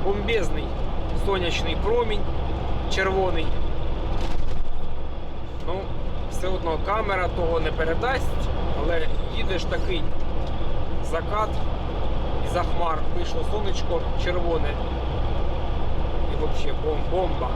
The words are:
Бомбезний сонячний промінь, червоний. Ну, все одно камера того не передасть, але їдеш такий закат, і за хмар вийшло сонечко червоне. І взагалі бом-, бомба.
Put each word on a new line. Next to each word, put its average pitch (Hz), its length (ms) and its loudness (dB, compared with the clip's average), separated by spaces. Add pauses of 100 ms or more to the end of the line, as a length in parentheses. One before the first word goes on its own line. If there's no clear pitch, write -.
Бомбезний 202 600 0 (600)
сонячний 175 580 -2
промінь, 226 360 0 (720)
червоний. 185 520 0 (2250)
Ну, 170 80 -2 (560)
все 180 180 -2
одно 165 380 -2
камера 196 420 -2
того 165 320 0
не 156 120 -2
передасть, 165 540 0 (560)
але - 260 2 (280)
їдеш - 280 0
такий - 380 0 (1000)
закат, 190 440 -2 (1000)
і - 80 -2
за 175 80 0
хмар 170 360 0 (180)
вийшло - 240 0 (120)
сонечко 180 480 0 (240)
червоне. 175 460 0 (1600)
І 127 40 0
взагалі 147 380 2 (100)
бом-, 147 260 0
бомба. - 460 0